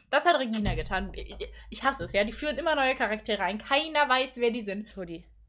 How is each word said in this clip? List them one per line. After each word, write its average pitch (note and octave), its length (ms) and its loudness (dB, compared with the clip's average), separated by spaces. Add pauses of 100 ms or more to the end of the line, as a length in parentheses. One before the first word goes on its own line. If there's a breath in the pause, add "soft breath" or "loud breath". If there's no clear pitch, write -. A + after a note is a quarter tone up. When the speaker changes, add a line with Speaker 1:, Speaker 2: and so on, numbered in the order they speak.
Speaker 1:
Das C#4+ 160 2
hat D4 140 6
Regina A3 360 0
getan. G3 360 -2 (580 loud breath)
Ich - 140 -10
hasse C4+ 220 0
es, - 80 -6
ja, G3+ 100 4
die A#3 80 -2
führen D4 260 -4
immer D#4 180 2
neue C4 200 4
Charaktere G#3+ 480 -2
ein. G3 140 0
Keiner D4 500 2
weiß, C4 300 0
wer A#3+ 140 2
die A#3 100 -4
sind. G3+ 340 -8
Speaker 2:
Hoodie. E3+ 300 -10 (240)